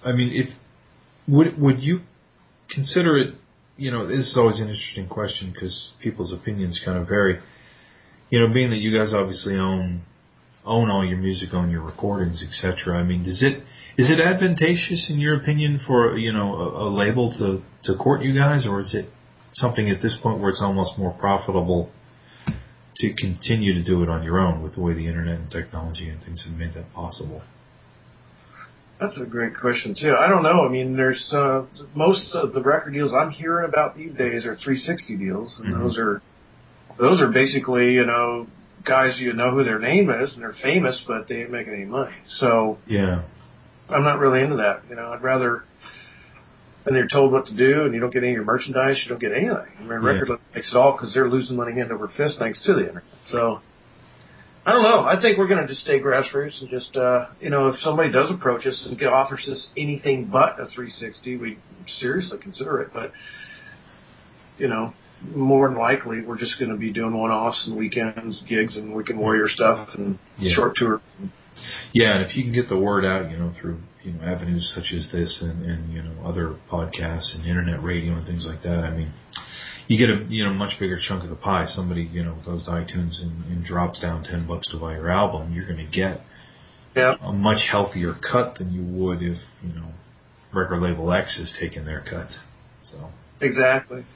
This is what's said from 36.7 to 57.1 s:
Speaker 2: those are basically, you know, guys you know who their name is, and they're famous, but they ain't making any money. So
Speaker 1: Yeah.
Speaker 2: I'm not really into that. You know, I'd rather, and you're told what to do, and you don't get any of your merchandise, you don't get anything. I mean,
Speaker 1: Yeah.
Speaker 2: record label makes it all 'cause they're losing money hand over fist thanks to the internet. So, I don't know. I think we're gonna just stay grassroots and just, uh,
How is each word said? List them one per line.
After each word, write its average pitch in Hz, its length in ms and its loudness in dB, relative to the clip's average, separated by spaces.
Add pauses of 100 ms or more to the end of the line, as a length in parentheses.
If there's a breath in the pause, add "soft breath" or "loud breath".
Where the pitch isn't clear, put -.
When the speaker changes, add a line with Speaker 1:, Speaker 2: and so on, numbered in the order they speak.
Speaker 2:
those 160 200 6
are 127 120 6
basically, 131 600 4
you 123 140 6
know, 120 400 0 (380)
guys 131 340 4
you 123 140 -2
know 120 180 2
who 135 140 2
their 110 160 0
name 165 300 4
is, 120 240 -2
and 117 80 -16
they're 110 200 -10
famous, 143 440 2
but 110 220 -6
they 120 120 -6
ain't 120 100 -10
making 107 240 -8
any 98 100 -8
money. 127 300 -6 (140)
So 113 580 2
Speaker 1:
Yeah. 95 360 2 (680)
Speaker 2:
I'm 143 160 2
not 143 160 4
really 131 220 6
into 143 140 0
that. 104 320 0
You 120 80 -14
know, 117 160 -10
I'd 117 100 -10
rather, 127 420 0 (1200 loud breath)
and 135 100 2
you're 120 120 4
told 139 240 6
what 131 140 2
to 110 100 -10
do, 139 280 6
and 123 100 2
you 113 60 -2
don't 123 120 -2
get 123 100 0
any 123 100 2
of 117 40 0
your 107 80 -4
merchandise, 131 580 0
you - 60 -8
don't 117 120 -6
get 104 120 -2
anything. 180 180 0 (280)
I - 20 -20
mean, 110 100 -14
Speaker 1:
Yeah. 113 60 -4
Speaker 2:
record 113 320 2
label 117 140 -4 (120)
makes 113 180 -8
it 120 40 4
all 135 200 8
'cause 104 160 -8
they're 127 160 4
losing 127 280 0
money 117 180 -4
hand 120 160 -2
over 107 180 -6
fist 147 300 -2
thanks 113 240 -4
to 190 120 4
the 127 60 4
internet. - 240 -6 (200)
So, 117 360 0 (1080 soft breath)
I 202 60 4
don't 240 100 6
know. 214 220 6
I 180 160 4
think 202 180 4
we're 190 100 2
gonna 170 180 2
just 135 160 -8
stay 139 180 2
grassroots 139 600 0
and 127 100 -14
just, 127 260 -6
uh, 123 300 2 (140)